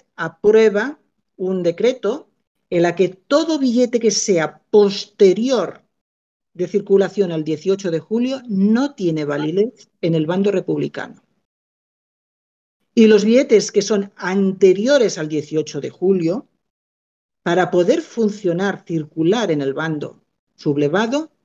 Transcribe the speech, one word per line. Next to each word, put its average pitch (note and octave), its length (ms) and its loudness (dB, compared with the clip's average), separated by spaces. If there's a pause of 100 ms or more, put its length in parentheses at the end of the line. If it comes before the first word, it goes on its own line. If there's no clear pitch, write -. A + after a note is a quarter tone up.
(160)
aprueba A3 840 0 (360)
un F#3 260 -4
decreto G3+ 680 -4 (400)
en E3+ 120 0
la F3 120 0
que F3+ 140 0
todo D#4 500 -2
billete B3 400 0
que A3+ 120 0
sea D#3+ 500 -2 (100)
posterior G3+ 1120 2 (720)
de F3 140 -6
circulación G3 640 0
al D#3 120 -4
dieciocho F#3 460 -4
de D#3+ 100 -2
julio B3 480 -4
no A3 460 0
tiene D#3+ 300 -2
validez D#3 680 -4 (120)
en E3 120 0
el D#3 120 0
bando G3 240 0
republicano. - 720 -6 (1700)
Y A3 120 8
los G#3 180 6
billetes A#3+ 460 4
que G#3 100 0
son G3 360 -2
anteriores G3 1040 2
al D#3+ 100 -6
dieciocho D3+ 520 -6
de C3 100 -10
julio, F#3 580 -2 (960)
para F3 260 0
poder G3 320 2
funcionar, G3 840 -4
circular E3 680 -2
en C#3+ 100 -2
el C3+ 100 -4
bando D3+ 480 -8 (360)
sublevado, F#3+ 720 -2 (140)